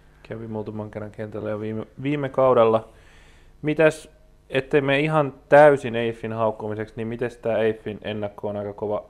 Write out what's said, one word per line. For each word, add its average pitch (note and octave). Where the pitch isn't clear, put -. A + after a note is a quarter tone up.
Kävi A2+
muutaman G#2+
kerran G#2+
kentällä G#2+
jo G#2+
viime, A2
viime C#3
kaudella. A#2+
Mitäs, D3+
ettei C3+
mene C3+
ihan D3+
täysin C#3+
Eiffin A2+
haukkumiseksi, G#2+
niin A2+
mites A#2
tää A2
Eiffin G#2+
ennakko G#2
on G2+
aika G#2
kova G#2